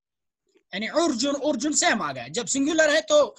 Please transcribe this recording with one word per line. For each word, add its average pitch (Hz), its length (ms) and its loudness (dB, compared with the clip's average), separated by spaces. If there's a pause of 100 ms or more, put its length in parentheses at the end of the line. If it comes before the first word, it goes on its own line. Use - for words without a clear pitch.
(580)
यानी 202 320 -10
उर्जुन, 277 460 0
उर्जुन 285 380 -2
सेम 285 280 2
आ 147 120 -4
गया। 120 140 -10
जब 185 180 -6
सिंगुलर 302 500 2
है 320 60 2
तो 294 380 2